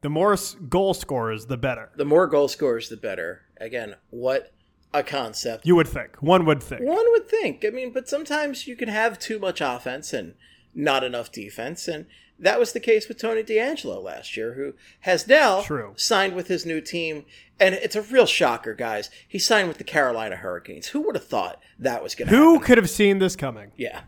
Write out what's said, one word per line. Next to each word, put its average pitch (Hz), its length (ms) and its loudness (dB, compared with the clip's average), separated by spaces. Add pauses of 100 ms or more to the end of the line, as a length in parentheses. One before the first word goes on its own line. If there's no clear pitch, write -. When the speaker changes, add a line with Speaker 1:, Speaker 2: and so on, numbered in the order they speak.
Speaker 1:
The 143 80 -4
more 185 240 2
s-, - 200 -6 (140)
goal 185 260 2
scorers, 110 520 -6
the 127 100 -6
better. 117 400 -6
Speaker 2:
The 143 80 -2
more 160 220 6
goal 143 220 2
scorers, 120 400 -2
the 113 80 -14
better. 92 460 -8 (180)
Again, 113 340 -10 (160)
what 127 420 -4 (400)
a 147 100 0
concept. 117 640 -6
Speaker 1:
You 175 120 8
would 165 120 4
think. - 320 -10
One 175 240 4
would 147 180 2
think. 123 200 -10
Speaker 2:
One 403 300 2
would 453 160 4
think. 392 360 -2
I 214 60 0
mean, 254 220 -8
but 254 160 -6
sometimes 294 580 -4
you 247 100 -12
can 240 120 -6
have 214 300 -2
too 220 200 -6
much 185 240 -4
offense 127 500 -6
and 98 220 -8 (400)
not 139 300 0
enough 120 280 -8
defense, 113 560 -12
and 160 180 -10 (320)
that - 200 0
was 233 140 0
the 233 80 -6
case 214 280 0
with 220 100 -12
Tony 220 260 -4
DeAngelo 214 580 -4
last 78 340 -12
year, 113 180 -6
who 139 200 -10 (260)
has 185 280 0
now 240 340 6
Speaker 1:
True. 120 340 -8
Speaker 2:
signed 196 380 0
with 180 140 -8
his 175 180 -4
new 160 140 -4
team, 156 440 -8 (360)
and 190 160 6
it's - 180 -6
a 208 80 -2
real 226 240 6
shocker, 117 480 0
guys. 110 340 -6 (200)
He 202 100 -10
signed 202 300 2
with 151 100 -8
the - 60 -12
Carolina 113 520 0
Hurricanes. 87 520 -10
Who 294 140 -4
would 320 120 -2
have - 120 -6
thought 90 340 -4 (180)
that 120 240 -2
was 82 140 -8
gonna - 140 -2
Speaker 1:
Who 302 240 10
Speaker 2:
happen? - 120 2
Speaker 1:
could 247 120 10
have 180 120 2
seen 196 280 4
this 185 180 0
coming? 107 400 -8
Speaker 2:
Yeah. - 320 -10